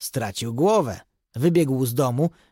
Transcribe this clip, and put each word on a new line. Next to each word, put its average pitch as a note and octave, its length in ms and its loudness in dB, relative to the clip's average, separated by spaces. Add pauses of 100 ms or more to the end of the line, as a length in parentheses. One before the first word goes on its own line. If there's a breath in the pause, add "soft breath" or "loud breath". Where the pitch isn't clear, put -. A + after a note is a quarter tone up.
Stracił A2+ 520 -6
głowę. D#3+ 460 2 (340)
Wybiegł C3+ 520 2
z A#2 80 -4
domu, C3+ 360 0 (220 soft breath)